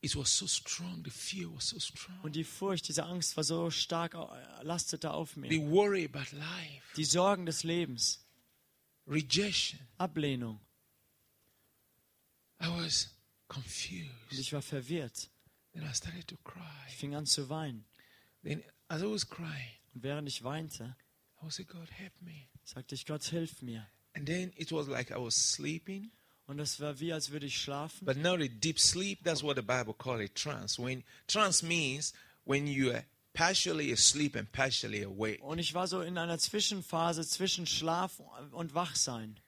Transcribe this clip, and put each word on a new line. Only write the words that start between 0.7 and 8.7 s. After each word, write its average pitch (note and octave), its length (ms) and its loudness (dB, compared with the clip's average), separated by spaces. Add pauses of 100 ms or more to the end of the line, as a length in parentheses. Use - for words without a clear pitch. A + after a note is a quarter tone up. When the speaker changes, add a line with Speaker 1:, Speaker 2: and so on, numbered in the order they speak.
Speaker 1:
The C#3+ 60 -8
fear F3+ 420 -6
was C#3+ 180 -2
so G3 100 -8
strong. - 420 -8
Speaker 2:
Und D3+ 140 -4
die D#3+ 80 0
Furcht, F#3+ 420 -2
diese E3 180 0
Angst F3 320 -2
war D#3+ 60 2
so E3 260 2
stark, E3 460 0
äh, - 480 -12
lastete E3 480 -2
auf D3+ 260 -2
mir. A#2 140 -8
Speaker 1:
The D#3+ 100 6
worry F#3 440 6
about C#3+ 320 -6
life. D#3 600 -10
Speaker 2:
Die D#3 80 0
Sorgen F3+ 420 6
des E3 180 -2
Lebens. E3 600 0 (840)